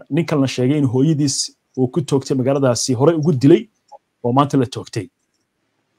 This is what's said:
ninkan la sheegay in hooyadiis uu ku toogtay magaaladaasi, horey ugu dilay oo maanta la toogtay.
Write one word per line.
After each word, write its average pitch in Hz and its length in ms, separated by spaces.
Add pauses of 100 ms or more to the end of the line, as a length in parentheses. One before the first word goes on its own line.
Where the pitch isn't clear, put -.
(120)
ninkan 165 280
la 135 80
sheegay 127 300
in 143 80
hooyadiis 139 720 (200)
uu 131 100
ku 147 140
toogtay 139 360
magaaladaasi, 131 560
horey 147 240
ugu 151 160
dilay 139 280 (640)
oo 120 100
maanta 143 240
la 127 100
toogtay. 87 420 (880)